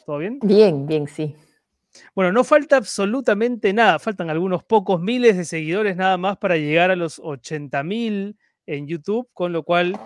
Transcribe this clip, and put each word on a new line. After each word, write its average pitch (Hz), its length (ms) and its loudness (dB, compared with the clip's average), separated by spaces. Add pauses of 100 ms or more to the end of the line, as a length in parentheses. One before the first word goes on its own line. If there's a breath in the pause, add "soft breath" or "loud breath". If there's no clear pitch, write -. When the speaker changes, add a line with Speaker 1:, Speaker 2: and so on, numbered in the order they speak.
Speaker 1:
¿Todo 147 140 -8
bien? 226 240 -8
Speaker 2:
Bien, 196 420 4
bien, 151 220 -2
sí. 151 300 -8 (760 soft breath)
Speaker 1:
Bueno, 185 200 0
no 240 100 4
falta 285 340 4
absolutamente 220 960 0
nada. 202 280 4
Faltan 190 300 -6
algunos 175 340 -2
pocos 196 360 0
miles 233 360 2
de 180 80 -4
seguidores 170 500 -4
nada 185 240 0
más 190 200 -4
para 180 180 0
llegar 160 340 2
a 185 60 0
los 165 240 -6
ochenta 147 640 -8
mil 208 520 -6 (300)
en 143 220 -8
YouTube, 196 440 -6
con 175 200 -6
lo 165 100 -4
cual 180 440 -2